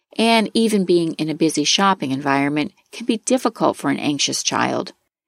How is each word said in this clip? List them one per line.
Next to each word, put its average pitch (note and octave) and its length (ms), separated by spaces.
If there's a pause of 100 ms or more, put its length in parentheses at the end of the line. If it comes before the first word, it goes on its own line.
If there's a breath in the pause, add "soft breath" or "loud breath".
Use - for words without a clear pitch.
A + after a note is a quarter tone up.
(160)
and A3+ 380
even A3 300
being E3+ 300
in D#3 140
a D#3 60
busy D3+ 300
shopping F#3 460
environment C#3+ 640 (180)
can - 160
be A#3 120
difficult - 580
for C#3+ 140
an C#3+ 80
anxious C#3 440
child. B2 500 (360)